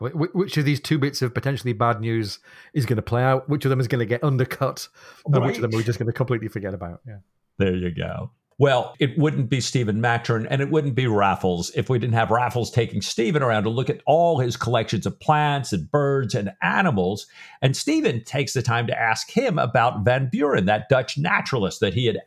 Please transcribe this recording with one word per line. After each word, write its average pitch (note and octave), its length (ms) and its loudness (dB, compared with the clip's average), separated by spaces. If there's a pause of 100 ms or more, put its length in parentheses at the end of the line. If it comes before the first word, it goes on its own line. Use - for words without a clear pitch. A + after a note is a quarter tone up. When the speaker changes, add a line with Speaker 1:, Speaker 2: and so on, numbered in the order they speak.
Speaker 1:
Wh-, A#2+ 120 -6
wh-, E3 220 -2
which F3 220 -2
of D3+ 80 2
these C#3+ 160 2
two - 180 0
bits C#3 240 0
of B2 100 -2
potentially B2+ 420 -2
bad A2+ 260 0
news A2+ 400 -2 (340)
is C3 120 0
gonna G#2+ 160 0
play A#2+ 200 0
out? C3 260 2
Which D3 160 0
of C3+ 60 2
them C3 80 2
is C3 80 0
gonna A#2+ 200 0
get A#2+ 180 -2
undercut? C3+ 640 -2 (380)
And C3+ 180 4
which B2+ 120 0
of A2+ 60 -4
them A#2 80 -2
Speaker 2:
Right. A2 40 -2
Speaker 1:
are - 20 0
we A2 80 0
just A#2 140 -2
gonna A2+ 140 -2
completely A2 360 -2
forget G2 260 -6
about? F2 320 -10
Yeah. G#2+ 120 -16 (400)
Speaker 2:
There F#2+ 180 2
you F2+ 180 -4
go. F2 380 -8 (280)
Well, C3 380 4
it C#3 180 0
wouldn't C#3 320 2
be C3 140 0
Stephen A2+ 400 0
Maturin A#2 460 0
and C3+ 120 0
it C#3 100 -2
wouldn't C#3+ 240 2
be B2+ 120 2
Raffles F#2+ 680 2
if - 140 -2
we C3 100 2
didn't A#2 140 0
have A2+ 180 2
Raffles A#2 400 0
taking A2+ 300 0
Stephen F#3 420 0
around A2 200 2
to G#2+ 80 0
look B2 180 -2
at D3 160 -4
all E3 340 4
his B2 160 0
collections A2+ 520 -2
of F#2+ 120 -4
plants D3 540 0
and D#3 180 -4
birds C#3 440 0
and G2+ 260 -4
animals. G2 640 0 (360)
And C3+ 120 2
Stephen C#4 480 0
takes - 300 -4
the B2+ 80 -2
time A#2 280 0
to B2 120 -4
ask A2+ 300 0
him A3+ 280 0
about A#2 460 2
Van B2+ 260 2
Buren, C#3 360 0
that G#2+ 240 0
Dutch B2+ 260 2
naturalist C#3+ 640 -2
that G2 140 0
he B2 100 0
had A2 220 2